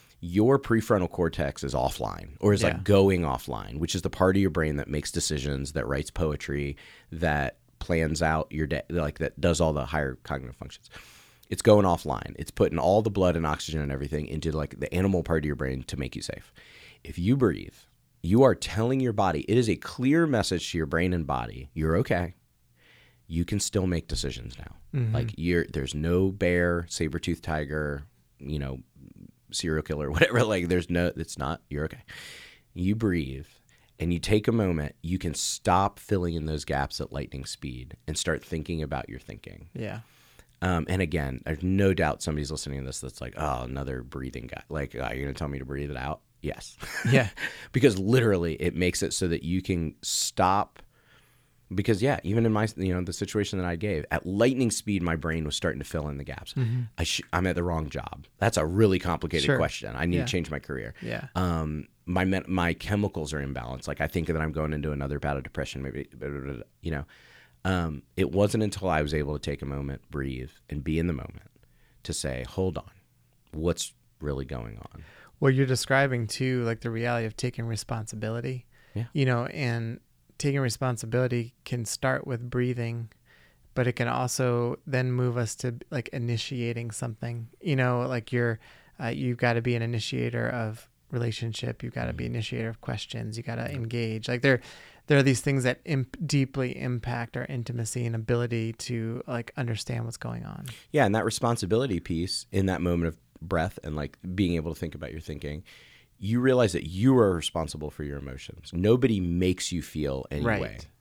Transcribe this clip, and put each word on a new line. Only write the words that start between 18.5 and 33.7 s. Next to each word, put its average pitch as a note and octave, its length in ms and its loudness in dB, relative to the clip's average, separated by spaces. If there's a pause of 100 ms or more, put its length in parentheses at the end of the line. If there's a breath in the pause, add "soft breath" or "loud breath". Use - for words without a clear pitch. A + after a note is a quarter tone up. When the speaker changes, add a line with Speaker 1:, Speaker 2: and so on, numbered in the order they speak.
Speaker 1:
telling A#2+ 460 0
your B2 120 2
body, F#2 300 2
it A2+ 140 2
is A#2 120 4
a F2+ 80 2
clear D3+ 500 2
message G2 460 0
to F2 60 0
your D#2+ 80 2
brain E2+ 260 2
and E2 140 0
body, B1+ 480 -4
"You're D#2 240 2
okay." F2+ 360 0 (920 soft breath)
You E2+ 160 0
can G#2 160 -2
still F#2+ 260 0
make E2+ 220 0
decisions B1+ 500 -6
now. - 180 -14 (240)
Speaker 2:
Mm-hmm. A2+ 140 2
Speaker 1:
Like, A2+ 220 0
you're, E2+ 300 2
there's C#2 280 -4
no F2 360 4
bear, F2 580 2
saber-toothed E2 540 -2
tiger, D2 600 -2 (340)
you C#2+ 200 -6
know, C2+ 220 -6 (720)
serial D#2 300 -2
killer, D2 280 -4
<laughs> - 20 -2
whatever. A2+ 320 4
Like, F#2+ 240 0
there's F2+ 220 2
no, F2 260 2
it's - 220 -8
not, C#2+ 300 -4
you're C#2+ 180 -4
okay. - 160 -12 (720 loud breath)
You F#2 200 0
breathe D#2+ 520 0 (520 soft breath)